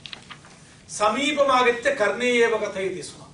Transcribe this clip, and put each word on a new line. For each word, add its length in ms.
समीपमागत्य 1040
कर्णे 340
एव 300
कथयति 460
स्म। 300